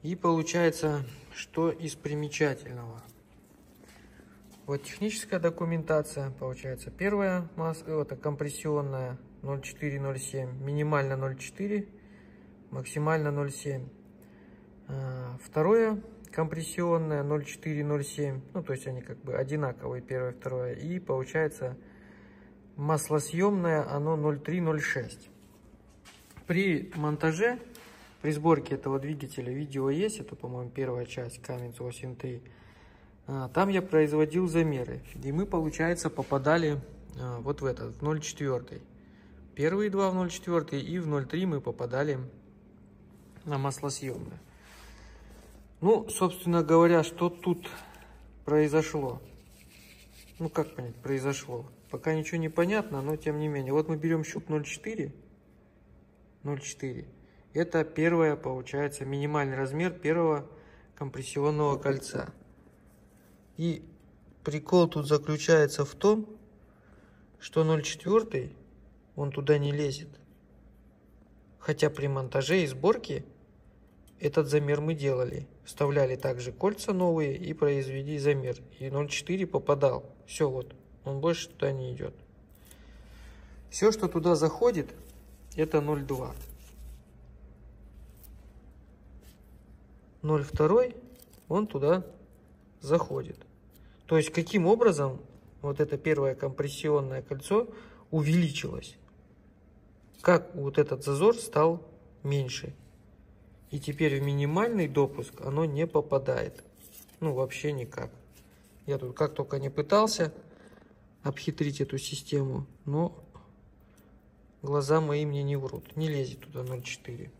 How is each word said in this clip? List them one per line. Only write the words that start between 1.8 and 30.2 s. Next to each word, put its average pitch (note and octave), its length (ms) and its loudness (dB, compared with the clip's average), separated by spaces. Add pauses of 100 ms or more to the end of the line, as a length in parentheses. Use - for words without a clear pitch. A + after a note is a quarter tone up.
примечательного. C#3+ 1080 -4 (1600)
Вот C#3+ 160 -4
техническая - 560 -4
документация, D#3+ 920 0
получается, C3 600 -10
первая F#3+ 640 0
мас-, E3 320 -4
э, D#3 160 0
это C#3 140 -6
компрессионная C#3+ 1000 -2 (260)
ноль C#3 200 -4
четыре, C#3 380 -6
ноль C3+ 180 -4
семь, C3 460 -6
минимально C#3+ 520 0
ноль C3+ 220 -4
четыре, G3+ 500 -4 (840)
максимально D3+ 600 0
ноль C#3+ 220 -2
семь. C3 360 -6 (1000)
А, B2+ 560 -8
второе G#3+ 560 4 (360)
компрессионная D#3+ 840 0
ноль C#3+ 240 0
четыре, D3+ 360 -4
ноль D3 220 0
семь, C#3 380 -4 (100)
ну, F3 100 -6
то C3+ 120 -4
есть - 120 -10
они B2+ 140 -6
как - 220 -12
бы B2+ 140 -4
одинаковые, C3 680 -2
первое, B2+ 300 -4
второе. B2 420 -6
И E3+ 240 -6
получается D3+ 800 -2 (1000)
маслосъемное, D#3 1120 2
оно D3 260 0
ноль D3 220 2
три, D#3 220 -2
ноль D#3 220 2
шесть. - 480 -4 (1160)
При F3 480 0
монтаже, D#3+ 640 0 (640)
при D3+ 120 0
сборке D3+ 420 4
этого C3+ 240 -2
двигателя, C3+ 520 -6
видео C#3 380 -2
есть, F#3+ 320 0